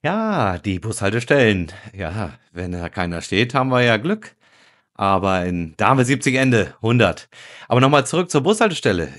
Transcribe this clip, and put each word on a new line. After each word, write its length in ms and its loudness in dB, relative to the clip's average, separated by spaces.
Ja, 540 -2
die 220 -4
Bushaltestellen. 920 0
Ja, 400 -8
wenn 220 -8
da 160 -8
keiner 320 -4
steht, 320 -2
haben 160 0
wir 120 2
ja 140 4
Glück. 380 -6
Aber 460 2
in, 320 -6
da 120 2
haben 100 4
wir 60 4
siebzig 320 -2
Ende, 440 2
hundert. 480 0
Aber 120 2
nochmal 280 4
zurück 240 -2
zur 100 2
Bushaltestelle. 680 0